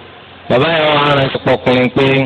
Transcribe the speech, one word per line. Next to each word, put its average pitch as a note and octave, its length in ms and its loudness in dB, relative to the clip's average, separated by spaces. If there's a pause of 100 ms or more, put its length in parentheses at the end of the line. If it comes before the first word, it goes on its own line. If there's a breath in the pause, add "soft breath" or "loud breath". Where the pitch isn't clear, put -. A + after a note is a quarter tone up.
(460)
Bàbá B2+ 240 0
yẹn D#3 180 0
wá D3 280 0
ránṣẹ́ C3+ 280 -2
pọkùnrin B2+ 460 0
pé, C3+ 160 0 (200)